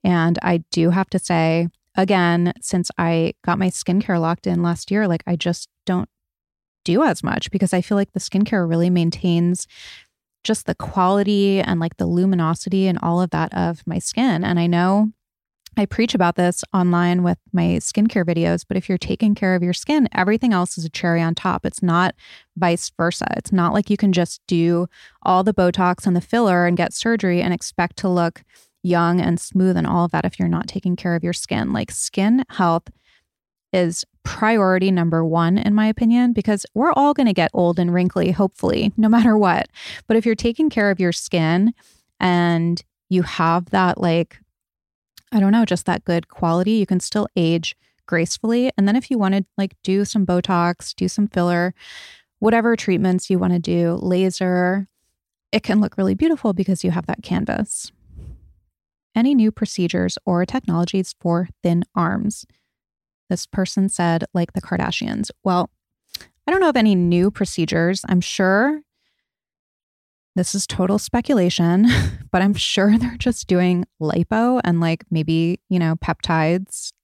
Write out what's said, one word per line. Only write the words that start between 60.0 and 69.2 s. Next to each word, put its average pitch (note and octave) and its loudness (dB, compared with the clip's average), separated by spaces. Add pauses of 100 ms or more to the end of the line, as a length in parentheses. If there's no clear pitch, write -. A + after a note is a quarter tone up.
or F3+ 0
technologies F3+ -2
for E3+ -2 (120)
thin E3+ 2 (120)
arms? F#3+ -2 (840)
This F3+ -4
person F#3+ -2
said, E3+ 0
like F3 -2
the F#3 -4
Kardashians. - -4 (140)
Well, F3+ 0 (800)
I D4+ 0
don't F#4+ 2
know F4 4
of C4 0
any G#3+ 4
new F3 2
procedures. F3 -2
I'm F3+ 2
sure G#3+ 0 (1500)